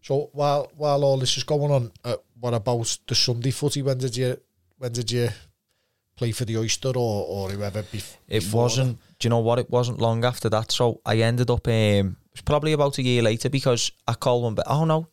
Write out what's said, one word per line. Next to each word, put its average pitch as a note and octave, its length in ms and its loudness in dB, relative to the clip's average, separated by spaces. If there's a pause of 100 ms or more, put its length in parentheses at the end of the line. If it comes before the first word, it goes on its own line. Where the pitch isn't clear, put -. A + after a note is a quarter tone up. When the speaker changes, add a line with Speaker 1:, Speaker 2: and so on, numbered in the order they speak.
Speaker 1:
So C#3+ 320 -2
while, C#3+ 440 0
while D3 260 0
all C3+ 160 4
this B2+ 180 0
is B2+ 60 -6
going D3 300 0
on, A#2+ 180 0 (140)
uh, A#2+ 140 -4 (200)
what A#2+ 160 -2
about A#2 420 -2 (120)
the A2+ 80 0
Sunday A#2+ 340 0
footy? C#3+ 320 -2
When C3 160 0
did B2 180 -4
you, B2+ 200 -2 (420)
when B2 140 -8
did A#2+ 180 -4
you A#2+ 180 0 (840)
play A#2+ 160 -4
for B2 140 -4
the A2 140 -4
Oyster A2+ 320 -2
or, A2+ 360 -2
or F#2+ 240 -6
whoever G2+ 320 -6
bef-, - 320 -12 (140)
Speaker 2:
It G#2 160 0
Speaker 1:
before A2+ 180 2
Speaker 2:
wasn't, B2 380 0
Speaker 1:
that? - 180 -20
Speaker 2:
do - 80 -2
you A#2 40 2
know A#2 100 4
what? A#2 180 2
It A#2+ 120 -2
wasn't B2 280 0
long A2+ 260 0
after B2 260 -2
that. A2 200 0
So A#2+ 340 0
I A2 120 0
ended A#2 340 2
up, A#2+ 160 0
um, A#2+ 60 2
it G2+ 640 2
was - 60 -20
probably D3 300 2
about C#3+ 260 2
a C3+ 40 -2
year B2 200 2
later C3 280 2
because C3 400 0 (180)
at A#2 120 -2
Colwyn A#2+ 340 0
Bay, - 120 -2
oh D3 180 0
no, D#3+ 280 0